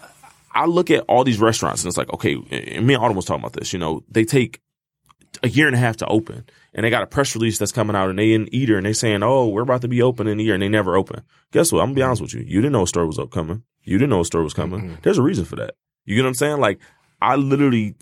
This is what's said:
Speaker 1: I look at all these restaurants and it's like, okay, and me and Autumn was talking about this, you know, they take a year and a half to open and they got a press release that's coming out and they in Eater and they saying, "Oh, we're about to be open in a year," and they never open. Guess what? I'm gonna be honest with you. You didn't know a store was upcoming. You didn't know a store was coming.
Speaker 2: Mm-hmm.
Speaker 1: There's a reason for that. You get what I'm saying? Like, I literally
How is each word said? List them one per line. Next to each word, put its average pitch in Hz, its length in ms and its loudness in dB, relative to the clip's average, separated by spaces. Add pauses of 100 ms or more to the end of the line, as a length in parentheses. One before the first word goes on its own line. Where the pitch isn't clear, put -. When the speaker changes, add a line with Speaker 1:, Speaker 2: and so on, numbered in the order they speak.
(560)
Speaker 1:
I 135 100 2
look 170 240 2
at 147 200 4
all 123 140 4
these 117 160 2
restaurants 110 440 2
and 87 60 -4
it's - 80 -4
like, 67 160 -4
okay, 73 220 -2 (140)
and 71 380 -4
me 139 80 6
and 113 80 0
Autumn 113 140 2
was 90 80 -4
talking 76 160 -4
about 58 120 -10
this, - 200 -8
you 92 60 -6
know, 80 300 -4
they 113 160 2
take 120 360 0 (840)
a 127 60 0
year 147 180 4
and 127 80 2
a 120 40 2
half 117 180 0
to - 100 -6
open 113 360 0 (300)
and 107 100 -2
they 117 60 2
got 110 140 0
a - 40 -6
press - 280 -2
release 110 240 0
that's 101 120 -2
coming 104 240 -2
out 95 140 0
and 92 80 -4
they 110 160 4
in 107 200 0
Eater 110 240 2
and 92 80 -4
they 107 80 0
saying, 107 280 0
"Oh, 123 260 2
we're 104 140 -2
about 127 200 -2
to 120 60 -6
be 120 140 0
open 123 260 0
in 104 120 -2
a 110 40 -2
year," 107 120 2
and 95 80 -2
they 98 40 0
never 98 300 0
open. - 240 -4 (300)
Guess - 200 2
what? 85 100 2
I'm 113 80 0
gonna 139 60 -6
be 131 60 2
honest 127 200 0
with - 120 -10
you. - 80 -10
You 92 200 0
didn't 143 120 0
know 101 100 2
a 87 40 0
store 85 180 0
was 76 140 -6
upcoming. 82 420 -8 (220)
You 95 160 -2
didn't 143 100 2
know 95 120 2
a 85 40 0
store 85 180 -2
was 73 120 -6
coming. 87 260 -4
Speaker 2:
Mm-hmm. 85 220 -12
Speaker 1:
There's 196 160 2
a 120 40 4
reason 135 220 0
for - 120 -14
that. 57 180 -10 (300)
You 101 100 -4
get 127 80 4
what 131 60 2
I'm 131 40 -4
saying? 147 260 -2
Like, 104 200 2 (420)
I 123 140 2
literally 135 680 2